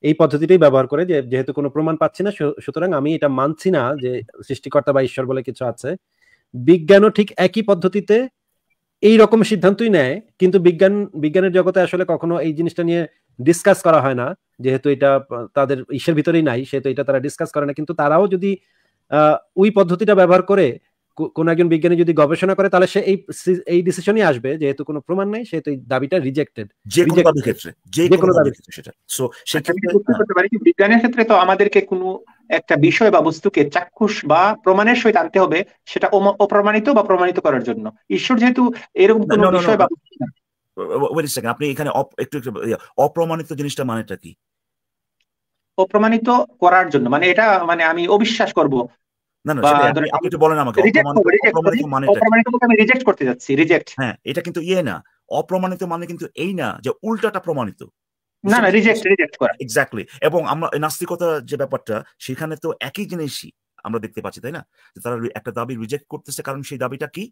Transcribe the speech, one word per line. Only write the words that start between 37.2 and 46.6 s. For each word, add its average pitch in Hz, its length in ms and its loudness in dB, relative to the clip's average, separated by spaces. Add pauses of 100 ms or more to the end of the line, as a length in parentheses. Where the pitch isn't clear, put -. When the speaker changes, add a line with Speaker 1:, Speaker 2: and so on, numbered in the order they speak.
Speaker 3:
করার 135 240 0
জন্য। 110 220 -6 (240)
ঈশ্বর 202 280 -2
যেহেতু 247 260 2 (300)
এরকম 214 280 4
Speaker 2:
না, 175 60 -2
Speaker 3:
কোনো 175 160 2
Speaker 2:
no, 185 40 4
no, 180 40 4
no, 180 80 2
Speaker 3:
বিষয় 185 180 2
Speaker 2:
no। - 40 2
Speaker 3:
বা 180 60 4
বস্তু - 300 -12
না। - 100 -8 (500)
Speaker 2:
Wa-, 98 220 -6
wa-, 151 120 -2
wait 151 140 -4
a 135 60 -8
second, 117 200 -6
আপনি 147 160 -6
এখানে 143 220 -4
অপ-, - 280 -6
একটু, 123 200 -8
একটু, 123 140 -10 (140)
ইয়া, 110 140 -4 (180)
অপ্রমাণিত 160 560 -2
জিনিসটা 143 300 -8
মানেটা 113 320 -6
কি? 82 160 -20 (1500)
Speaker 3:
অপ্রমাণিত 220 520 0 (300)
করার 180 300 4